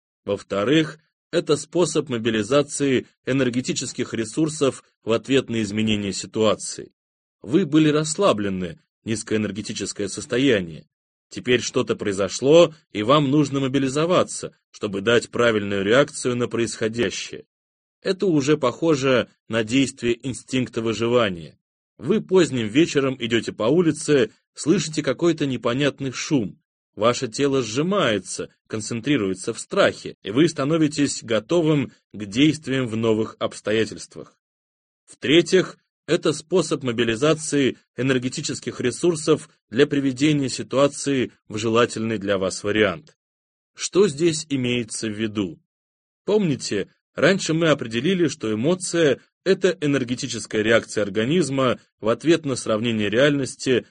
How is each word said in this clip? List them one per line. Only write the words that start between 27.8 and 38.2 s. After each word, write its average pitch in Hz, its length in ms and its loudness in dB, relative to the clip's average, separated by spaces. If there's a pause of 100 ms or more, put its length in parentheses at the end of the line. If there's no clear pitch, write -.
концентрируется 110 840 -4
в 110 60 -8
страхе, 139 640 -2
и 98 80 -10
вы 147 180 4
становитесь 147 760 -2
готовым 143 680 0 (200)
к 101 120 -10
действиям 131 640 0
в 110 100 -6
новых 110 420 0
обстоятельствах. 107 1000 -6 (680)
В-третьих, 165 720 0 (280)
это 160 260 0
способ 160 500 -2
мобилизации 127 960 0 (180)
энергетических 127 840 -4